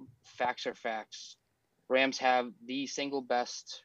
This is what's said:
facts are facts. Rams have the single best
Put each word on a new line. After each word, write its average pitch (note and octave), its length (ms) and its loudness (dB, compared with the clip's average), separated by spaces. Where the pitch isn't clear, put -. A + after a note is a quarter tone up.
facts - 420 -2
are A#2 100 -2
facts. - 600 -6
Rams C3 300 4
have B2+ 300 4
the C3 220 -4
single C#3 340 -2
best - 640 -4